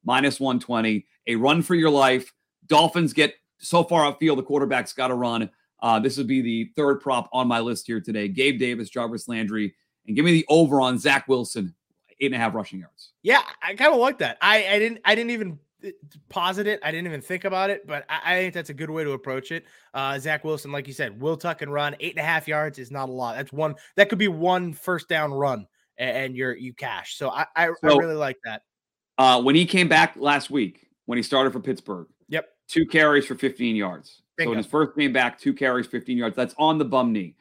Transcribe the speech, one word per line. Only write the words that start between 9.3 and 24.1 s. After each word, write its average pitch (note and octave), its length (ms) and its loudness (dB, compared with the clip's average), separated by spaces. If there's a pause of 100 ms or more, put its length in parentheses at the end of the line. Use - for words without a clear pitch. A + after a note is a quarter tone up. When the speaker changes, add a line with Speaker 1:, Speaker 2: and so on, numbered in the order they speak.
Speaker 1:
and G#2+ 80 -4
give D3 80 4
me F3 80 6
the D#3+ 160 4
over D3 320 6
on B2+ 180 2
Zach C#3 300 2
Wilson, A#2 440 -2 (480)
eight C#3+ 60 0
and B2+ 80 -2
a B2 40 -2
half G2+ 160 0
rushing G2 260 -8
yards. - 320 -20 (100)
Speaker 2:
Yeah, B3+ 200 4 (200)
I F3+ 140 -6
kinda D4 180 4
like B3+ 240 2
that. B2 220 -4
I, G#3 260 4
I G3+ 140 2
didn't, A3+ 240 -2
I G#3+ 100 4
didn't A#3 160 -2
even, G3 280 -6 (260)
uh, G3 60 -14 (380)
posit F#3+ 400 -4
it. G#3+ 160 -2
I D#3 80 -2
didn't E3+ 160 -6
even D3+ 120 -8
think F#3 240 -8
about F#3+ 240 -2
it, G3+ 200 -4
but D3 200 -8
I, E3 280 -2
I F#3 40 0
think F#3 140 -4
that's E3 160 -10
a C#3+ 40 -14
good D3+ 160 -10
way D#3 120 -4
to D3 100 -4
approach C3 380 -8
it. D#3+ 140 -8 (280)
Uh, C3+ 280 -4
Zach D3+ 240 -4
Wilson, D3 260 -6
like C#3+ 160 -8
you C#3 60 -14
said, A#2 280 -8
will D#3 160 -2
tuck E3 260 -6
and C#3+ 100 -8
run. D3 260 -4
Eight E3 140 -8
and D#3 80 -6
a D3+ 80 -2
half D#3+ 180 -2
yards D3+ 320 -4
is B2 140 -16
not C3+ 160 -6
a C3 40 -10
lot. B2 240 -6
That's C#3 160 -10
one, D3+ 220 -4 (220)
that G3+ 120 6
could G3+ 100 -2